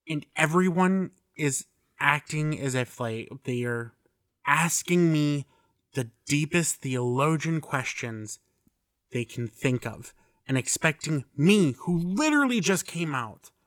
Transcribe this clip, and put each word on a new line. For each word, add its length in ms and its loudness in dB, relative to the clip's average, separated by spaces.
And 160 -4
everyone 760 2
is 280 -2
acting 600 0
as 140 -4
if, 260 -4
like, 300 -6
they 200 -4
are 300 -6
asking 640 2
me 340 2
the 160 -4
deepest 520 0
theologian 840 0
questions 800 -8
they 140 -4
can 220 -6
think 380 -2
of 280 -12
and 100 0
expecting 680 -2
me, 440 4
who 160 0
literally 640 2
just 280 0
came 260 -4
out, 380 -8